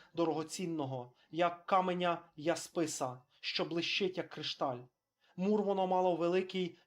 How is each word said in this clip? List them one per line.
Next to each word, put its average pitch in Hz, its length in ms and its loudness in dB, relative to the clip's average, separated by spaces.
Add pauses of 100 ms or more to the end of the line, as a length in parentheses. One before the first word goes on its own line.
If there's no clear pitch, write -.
(140)
дорогоцінного, 160 1000 -2 (180)
як 170 340 0
каменя 180 560 2 (140)
ясписа, 151 840 -2 (180)
що - 260 -2
блищить, 170 520 -2
як 160 120 -4
кришталь. 147 500 -4 (560)
Мур 208 260 2
воно 190 260 2
мало 185 280 4
великий 180 720 0